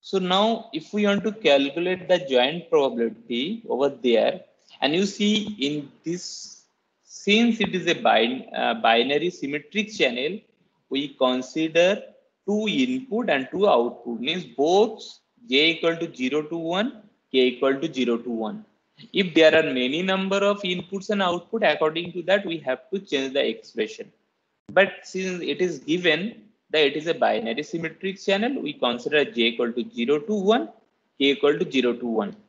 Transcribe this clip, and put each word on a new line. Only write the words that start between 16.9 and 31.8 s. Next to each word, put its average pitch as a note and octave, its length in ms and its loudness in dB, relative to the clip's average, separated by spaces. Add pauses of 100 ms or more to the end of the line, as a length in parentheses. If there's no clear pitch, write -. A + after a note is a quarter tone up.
K C3 160 4
equal C3+ 320 0
to D#3+ 140 -6
zero A#2+ 240 0
to A#2+ 120 -8
one. A2 360 -8 (480)
If F3+ 200 -2
there D#3 220 8
are D#3+ 80 6
many C3+ 380 -2
number F#3+ 340 -2
of G3+ 280 0
inputs F#3 480 -6
and G3+ 100 0
output, F3+ 420 -2
according D#3+ 480 0
to F3+ 120 -8
that, G3 220 0
we E3 120 -6
have C3 340 -6
to G3 80 -4
change C3+ 340 -4
the C3 140 0
expression. A2 640 -8 (560)
But F#3 240 2 (120)
since F#3 380 -6
it D3 200 -4
is E3+ 180 -2
given E3+ 640 -2 (300)
that D#3 100 2
it C#3+ 160 2
is D3 100 -6
a B2 60 0
binary A2+ 500 0
symmetric E3 580 -8
channel, G#3+ 400 0
we D3 120 -8
consider C3 500 0
J A#2+ 200 -2
equal A#2 280 0
to A#2 240 -6
zero C3 240 0
to D3+ 140 -4
one, G#3+ 340 2 (520)
K C#3 120 4
equal D3 260 2
to E3 140 -2
zero B2 220 2